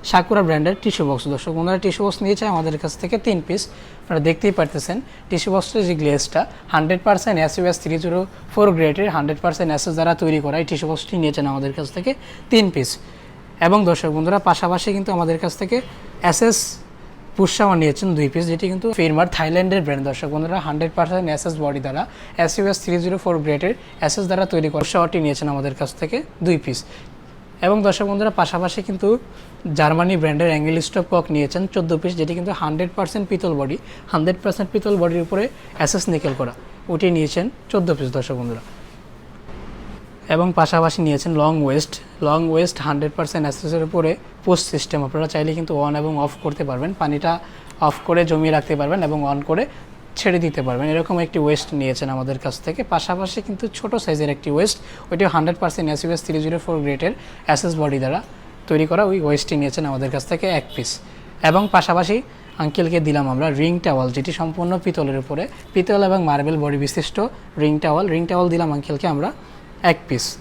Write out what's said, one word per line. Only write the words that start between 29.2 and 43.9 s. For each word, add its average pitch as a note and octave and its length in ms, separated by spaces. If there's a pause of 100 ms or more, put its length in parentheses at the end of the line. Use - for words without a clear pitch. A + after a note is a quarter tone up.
জার্মানি E3 420
ব্র্যান্ডের D#3 320
অ্যাঙ্গেল D#3 240 (100)
স্টপ F3+ 260
কক E3+ 120 (100)
নিয়েছেন D3 260 (120)
চোদ্দ E3+ 180 (100)
পিস, F3+ 180
যেটি D#3 200
কিন্তু F#3 120 (100)
হান্ড্রেড E3 360
পার্সেন্ট G3 340
পিতল F#3 280
বডি, C#3 180 (340)
হান্ড্রেড F3 320
পার্সেন্ট G3 300
পিতল G#3 280
বডির E3+ 260
উপরে G3+ 160 (360)
অ্যাসেস E3+ 240 (100)
নিকেল D3 260
করা, A#2+ 140 (400)
ওটি E3 140 (100)
নিয়েছেন D#3 280 (260)
চোদ্দ F3+ 260
পিস C3+ 200
দর্শক B2+ 220
বন্ধুরা। A#2 240 (1700)
এবং F3 140 (120)
পাশাপাশি E3 480
নিয়েছেন D3+ 240 (100)
লং D#3 120 (120)
ওয়েস্ট, C#3+ 280 (340)
লং E3 120 (120)
ওয়েস্ট E3+ 260 (100)
হান্ড্রেড D3 300
পার্সেন্ট D#3+ 300
অ্যাসেসের D#3+ 400
উপরে E3 240 (340)